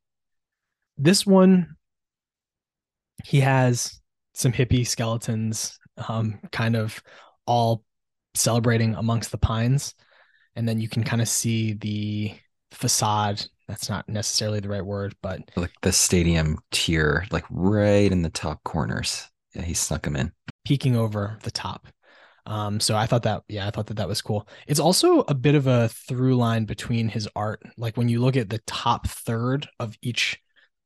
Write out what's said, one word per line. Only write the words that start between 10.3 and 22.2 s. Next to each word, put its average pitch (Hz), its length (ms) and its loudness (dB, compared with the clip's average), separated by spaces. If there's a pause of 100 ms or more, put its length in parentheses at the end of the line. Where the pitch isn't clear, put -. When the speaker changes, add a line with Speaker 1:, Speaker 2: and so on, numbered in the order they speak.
Speaker 1:
And 117 140 -4
then 113 120 0
you 110 80 -4
can 113 140 -2
kinda 113 220 0
see 113 480 0
the 104 600 -4 (380)
facade. 107 680 0 (260)
That's - 200 -10
not 101 180 -6
necessarily 107 540 -2
the 98 80 -8
right 101 160 -4
word, 101 380 -6
but 95 180 -6 (160)
Speaker 2:
Like 87 240 -4
the 92 120 2
stadium 82 680 2 (120)
tier, 80 600 0
like, - 180 -4
right 101 640 4
in 90 80 2
the 82 80 0
top - 360 -6
corners. - 640 -4 (280)
Yeah, - 80 -8
he 82 120 -6
snuck - 320 -4
'em 73 100 -2
in. 67 160 -4 (320)
Speaker 1:
Peeking 135 300 0
over 107 480 -2
the 113 80 -6
top. - 380 -10 (560)